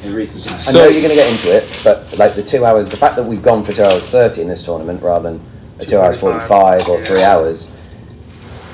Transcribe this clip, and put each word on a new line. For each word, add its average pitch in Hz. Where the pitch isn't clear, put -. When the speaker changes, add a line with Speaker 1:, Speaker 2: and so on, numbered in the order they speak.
Speaker 1:
in 101
recent 107
times. -
Speaker 2:
I 135
know 127
Speaker 3:
So 151
Speaker 2:
you're 151
gonna 151
get 131
into 98
it, 110
but, -
like, 104
the 101
two 123
hours, 107
the 104
fact -
that 123
we've 113
gone 110
for 104
two 104
hours 92
thirty 117
in 82
this 87
tournament 85
rather 85
than 80
a -
two 104
hours 90
Speaker 4:
Two -
forty-five. 92
Speaker 2:
forty-five 90
or 85
Speaker 4:
Yeah. 82
Speaker 2:
three 92
hours, 82